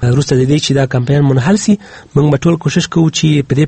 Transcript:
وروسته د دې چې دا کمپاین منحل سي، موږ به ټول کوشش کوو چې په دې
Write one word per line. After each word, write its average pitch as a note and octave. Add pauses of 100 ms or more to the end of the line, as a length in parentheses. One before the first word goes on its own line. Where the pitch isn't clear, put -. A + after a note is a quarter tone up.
وروسته C3
د B2+
دې D3
چې -
دا C#3
کمپاین C3
منحل C3+
سي، G#3 (380)
موږ D3
به C#3
ټول E3
کوشش E3
کوو E3
چې D3
په B2+
دې D3